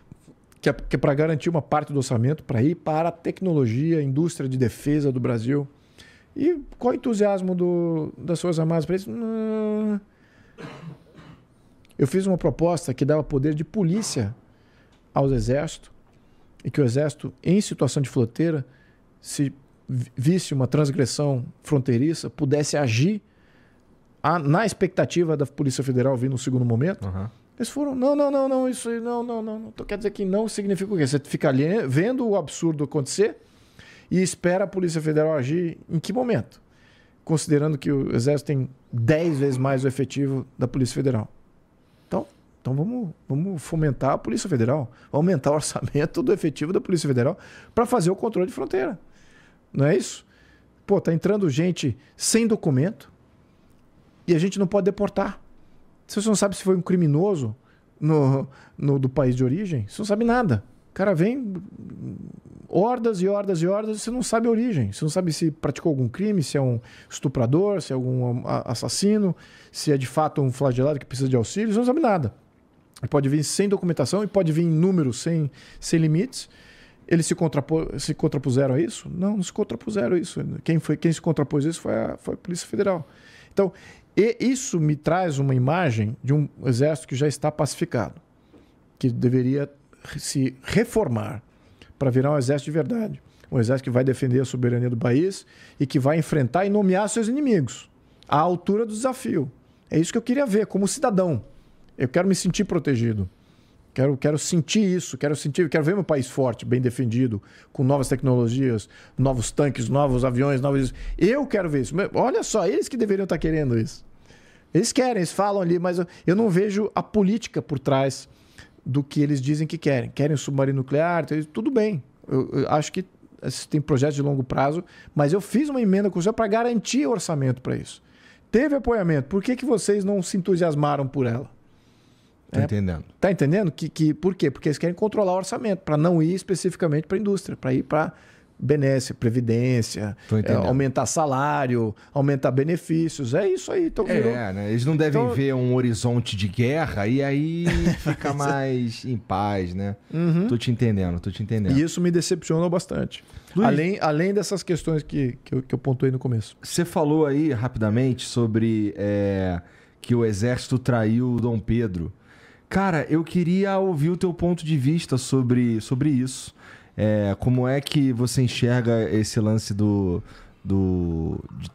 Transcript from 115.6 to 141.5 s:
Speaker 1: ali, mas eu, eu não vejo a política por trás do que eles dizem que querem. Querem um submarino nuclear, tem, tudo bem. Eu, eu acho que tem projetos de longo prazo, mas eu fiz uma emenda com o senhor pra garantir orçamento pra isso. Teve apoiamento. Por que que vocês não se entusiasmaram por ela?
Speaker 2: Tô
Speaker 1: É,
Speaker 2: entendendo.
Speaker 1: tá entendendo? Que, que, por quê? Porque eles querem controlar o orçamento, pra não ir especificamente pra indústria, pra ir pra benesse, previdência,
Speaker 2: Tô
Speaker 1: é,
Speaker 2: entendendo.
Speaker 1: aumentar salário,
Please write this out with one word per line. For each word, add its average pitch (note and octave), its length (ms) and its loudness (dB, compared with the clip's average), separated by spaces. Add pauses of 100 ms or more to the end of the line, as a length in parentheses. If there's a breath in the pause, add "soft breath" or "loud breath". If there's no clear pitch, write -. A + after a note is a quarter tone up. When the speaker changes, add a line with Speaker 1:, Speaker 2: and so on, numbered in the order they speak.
Speaker 1:
ali, F3 200 2
mas F3+ 180 -2
eu, E3+ 80 -2 (200 loud breath)
eu F3 100 4
não A3+ 120 4
vejo G3 460 0
a F3 80 -2
política G#3 580 0
por C#3 200 -4
trás C3+ 480 0 (580 loud breath)
do C#3 160 0
que D3 180 -2
eles D3 200 2
dizem D3+ 260 -2
que E3 120 -8
querem. B2 320 0
Querem D3 240 0
um C3 40 2
submarino C3+ 380 0
nuclear, D3+ 500 0
tem, D3+ 160 -2
tudo A3 280 -4
bem. G#3+ 300 0 (280)
Eu, C3 240 0
eu C#3 180 0
acho D3+ 220 0
que F#3 120 -4 (640)
tem D3+ 120 0
projetos C#3 340 2
de C#3 80 -2
longo C#3 220 0
prazo, D3+ 400 0 (280 loud breath)
mas D3 200 2
eu G3+ 80 2
fiz D4 280 0
uma C4 120 -2
emenda G3+ 300 4
com F3+ 100 -4
o - 20 0
senhor A3 120 2
pra A3+ 120 0
garantir A#3 600 0
orçamento D3 540 -2
pra B2 160 -4
isso. - 240 -12 (520 soft breath)
Teve C#4 240 4
apoiamento. F3 500 2
Por G3 160 0
que B3 140 0
que B3+ 80 -8
vocês G#3 400 2
não G3 180 0
se - 140 -4
entusiasmaram D3 720 2
por C3 180 0
ela? A#2 240 -4 (1000 soft breath)
Speaker 2:
Tô - 100 0
Speaker 1:
É, - 40 4
Speaker 2:
entendendo. F#2 400 0 (160)
Speaker 1:
tá G3 100 4
entendendo? E3+ 400 2
Que, - 200 -6
que, D#3 240 2
por F3+ 200 0
quê? D#3+ 160 0
Porque - 200 -4
eles C#3+ 80 -2
querem F3 160 -2
controlar G#3 380 0
o F#3 40 0
orçamento, G3 440 -4
pra D3+ 180 0
não E3+ 240 4
ir E3 120 2
especificamente E3 720 0
pra F#3+ 120 -2
indústria, G3+ 380 -2
pra C3 180 -2
ir C3+ 80 2
pra D#3 300 0 (460 loud breath)
benesse, C3+ 560 2
previdência, A#2 1040 0 (120)
Speaker 2:
Tô A2 80 2
Speaker 1:
é, G#2+ 40 4
Speaker 2:
entendendo. - 260 2
Speaker 1:
aumentar C3 400 2
salário, C3+ 880 0 (180 loud breath)